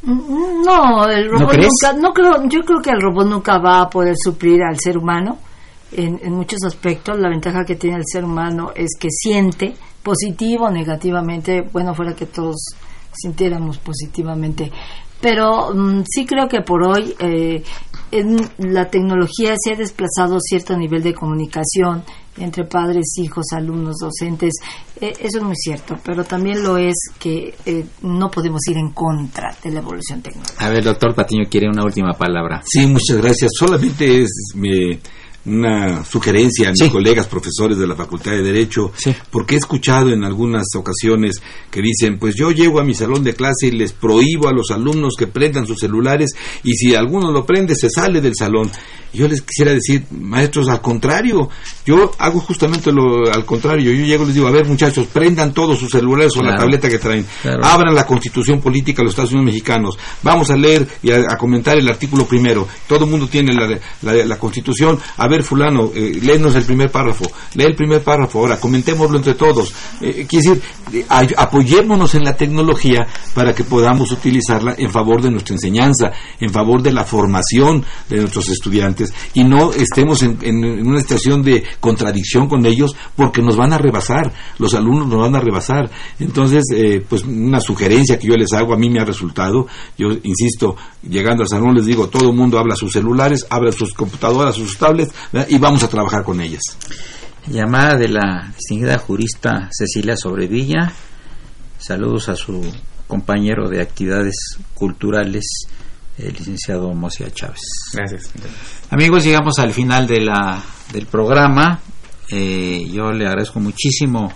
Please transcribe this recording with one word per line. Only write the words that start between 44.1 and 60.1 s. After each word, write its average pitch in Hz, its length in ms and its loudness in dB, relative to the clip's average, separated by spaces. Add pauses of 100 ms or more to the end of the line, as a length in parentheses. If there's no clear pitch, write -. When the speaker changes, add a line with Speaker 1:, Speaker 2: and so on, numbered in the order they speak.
Speaker 3:
a 131 40 2
los 113 200 -2
alumnos 139 440 -2
que 117 120 -2
prendan 135 380 0
sus 110 120 -6
celulares, 131 540 0 (320)
y 120 100 0
si 120 220 2
alguno 156 340 0
lo 139 160 0
prende, 180 300 2
se 120 120 0
sale 175 320 0
del 127 160 0
salón". 107 340 0 (440)
Yo 139 140 0
les 147 120 -2
quisiera 143 320 0
decir, 135 380 0
maestros, 127 580 -2
al 117 140 0
contrario, 160 640 0 (380)
yo 175 320 6
hago 165 220 0
justamente 160 520 0
lo, 120 400 4
al 107 140 -2
contrario. 139 480 0
Yo 143 100 2
llego 151 200 2
y - 20 0
les 139 80 0
digo, 139 140 4
"A - 20 2
ver, 147 160 4
muchachos, 139 400 2
prendan 160 480 2
todos 160 240 2
sus 123 140 -6
celulares 131 440 4
o 127 60 0
la 104 80 2
Speaker 2:
Claro. 101 140 2
Speaker 3:
tableta 135 240 2
que 117 100 0
traen, 110 260 0 (160)
Speaker 2:
Claro. 127 240 -2
Speaker 3:
abran 165 300 6
la 143 100 4
Constitución 127 560 0
Política 135 380 0
de 127 60 2
los 107 80 0
Estados 127 180 -2
Unidos 135 160 2
Mexicanos, 110 520 -2 (240)